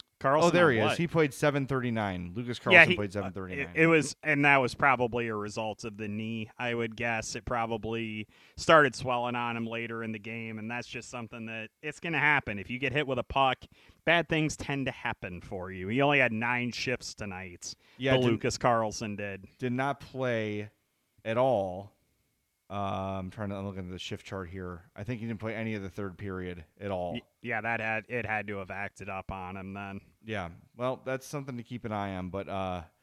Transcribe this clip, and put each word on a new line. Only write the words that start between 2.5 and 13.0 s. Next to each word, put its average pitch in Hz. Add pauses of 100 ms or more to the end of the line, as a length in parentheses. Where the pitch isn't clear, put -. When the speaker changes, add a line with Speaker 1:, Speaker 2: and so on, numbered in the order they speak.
Speaker 1:
Yeah, -
Speaker 2:
Carlson 165
Speaker 1:
he, 180
Speaker 2:
played 104
Speaker 1:
uh, 87
Speaker 2:
seven 98
thirty-nine. 92
Speaker 1:
it, 160
it 165
was, 151
and 147
that 139
was 127
probably 123
a 110
result 107
of 104
the 107
knee, 110
I 123
would 117
guess. 117
It 123
probably 113 (300)
started 147
swelling 123
on 120
him 117
later 113
in 113
the 110
game, 113
and 107
that's 120
just -
something 117
that 113 (120)
it's 151
gonna 165
happen. 139
If 98
you 123
get 131
hit 139